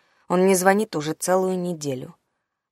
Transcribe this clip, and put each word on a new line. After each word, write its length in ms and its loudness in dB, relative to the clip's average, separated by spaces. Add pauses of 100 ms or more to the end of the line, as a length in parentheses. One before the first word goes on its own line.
(280)
Он 180 2
не 100 4
звонит 380 2
уже 200 -4
целую 440 0
неделю. 580 -6 (560)